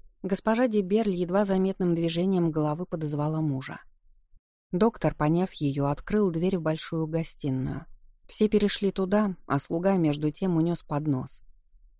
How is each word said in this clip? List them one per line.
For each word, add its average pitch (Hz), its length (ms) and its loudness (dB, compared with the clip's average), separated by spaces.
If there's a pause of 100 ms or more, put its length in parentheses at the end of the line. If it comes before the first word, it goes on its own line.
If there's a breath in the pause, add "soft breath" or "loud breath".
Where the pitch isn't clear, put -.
(220)
Госпожа 220 460 0
де 214 140 2
Берль 196 340 0
едва 180 300 0
заметным 190 500 2
движением 170 560 0
головы 156 340 -2
подозвала 156 540 -4
мужа. 139 400 -2 (920)
Доктор, 180 420 2
поняв 165 380 2
ее, 139 340 -2
открыл 196 420 0
дверь 180 280 0
в 165 40 -2
большую 160 460 -2
гостиную. 147 760 -4 (420)
Все 214 220 2
перешли 202 420 2
туда, 196 440 0 (120)
а 139 120 0
слуга 175 360 0
между 151 360 2
тем 180 260 0
унес 170 260 0
поднос. 143 580 -4 (580)